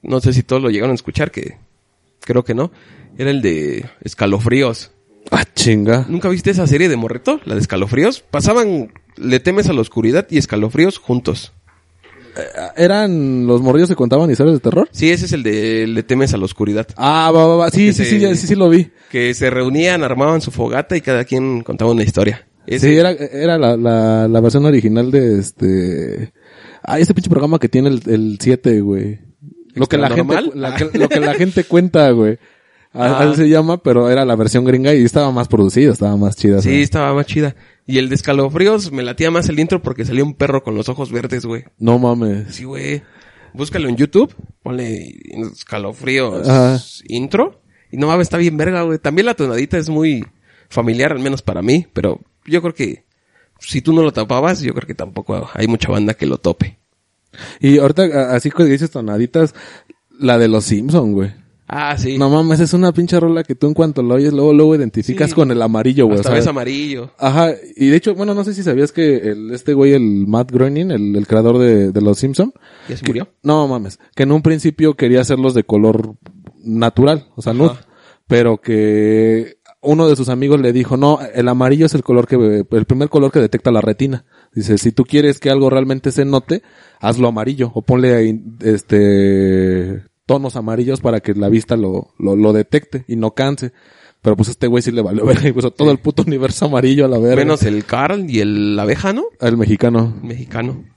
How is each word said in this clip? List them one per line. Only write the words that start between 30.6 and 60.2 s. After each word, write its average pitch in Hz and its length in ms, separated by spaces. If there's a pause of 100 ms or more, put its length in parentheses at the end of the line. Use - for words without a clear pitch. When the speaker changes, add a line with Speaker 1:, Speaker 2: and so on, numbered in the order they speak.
Speaker 1:
Ah. 131 60 (160)
Speaker 2:
que, - 80
lo 147 100
que - 100
la 147 160
gente 180 280
cuenta, 170 480
güey. 110 220 (600)
A-, 120 140
Speaker 1:
Ah. 131 120 (100)
Speaker 2:
así 151 140
se 151 60
llama, 160 340
pero 120 260
era 131 160
la 120 120
versión 113 280
gringa 131 300
y 127 80
estaba 139 280
más 120 180
producida, 117 420
estaba 104 260
más 101 200
chida, 101 240
Speaker 1:
Sí, 107 80
Speaker 2:
güey. 139 120
Speaker 1:
estaba 143 320
más 143 140
chida. 151 280 (300)
Y 131 140
el 127 100
de 127 60
Escalofríos 165 760
me 135 120
latía 123 260
más 170 200
el 151 100
intro 165 240
porque 123 220
salía 127 180
un 147 100
perro 139 300
con 110 100
los 107 160
ojos 127 220
verdes, 117 340
güey. 117 200 (120)
Speaker 2:
No 117 220
mames. 113 560
Speaker 1:
Sí, 131 80
güey. 139 400 (500)
Búscalo 147 360
en 120 80
YouTube, 151 360 (300)
ponle 117 560 (340)
Escalofríos 117 920
Speaker 2:
Ajá. 131 340 (260)
Speaker 1:
intro. 139 540 (300)
Y 123 60
no 143 100
mames, 170 180
está 170 120
bien 170 200
verga, 170 260
güey. 160 140
También 160 300
la 240 80
tonadita 135 420
es 160 120
muy 151 360 (440)
familiar, 120 420
al 139 80
menos 135 220
para 87 200
mí, 139 320
pero - 280 (240)
yo 165 160
creo 165 120
que - 320 (540)
si - 220
tú 160 120
no 160 100
lo 151 100
tapabas, 127 480
yo 123 120
creo - 140
que - 80
tampoco 98 580
hay 110 140
mucha 113 240
banda 107 220
que - 120
lo 67 120
tope. - 420 (800)
Speaker 2:
Y 139 200
ahorita, 147 240
a-, 139 320
así 123 160
que 175 120
dices 143 280
tonaditas, 123 640 (640)
la 123 180